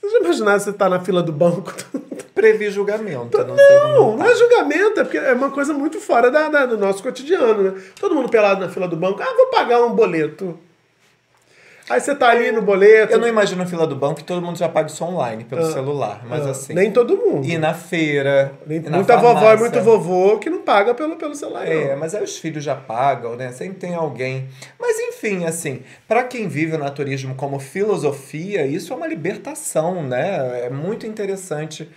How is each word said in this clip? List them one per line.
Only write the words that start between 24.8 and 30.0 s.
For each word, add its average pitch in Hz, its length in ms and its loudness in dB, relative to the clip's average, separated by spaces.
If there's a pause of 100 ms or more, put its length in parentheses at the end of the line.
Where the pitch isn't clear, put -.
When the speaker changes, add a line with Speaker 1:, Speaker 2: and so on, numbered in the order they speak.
Speaker 2:
enfim, 320 460 -6
assim, 165 380 -6 (240)
pra 233 160 2
quem 247 240 -8
vive 156 280 -4
o 156 40 -2
naturismo 135 560 -6
como 139 240 -8
filosofia, 175 1040 -4
isso 151 260 -6
é 254 40 -8
uma 330 100 -10
libertação, 190 960 -6